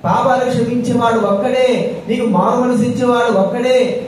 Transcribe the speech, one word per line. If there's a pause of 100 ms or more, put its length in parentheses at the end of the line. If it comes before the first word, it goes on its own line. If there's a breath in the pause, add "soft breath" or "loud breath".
పాపాలు
క్షమించేవాడు
ఒక్కడే, (100)
నీకు
మారు
మనసు
ఇచ్చేవాడు
ఒక్కడే,